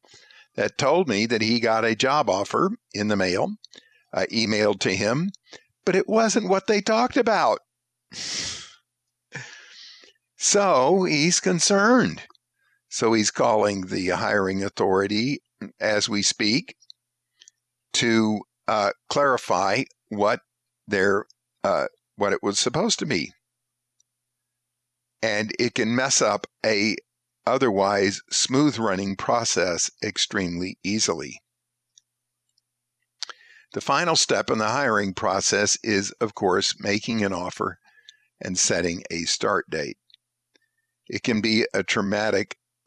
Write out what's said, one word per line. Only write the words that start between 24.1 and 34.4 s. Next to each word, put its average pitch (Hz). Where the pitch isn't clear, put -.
And 107
it 117
can 113
mess 131
up 104
a 107
otherwise 101
smooth 131
running 98
process 92
extremely 92
easily. 92
The -
final 160
step 110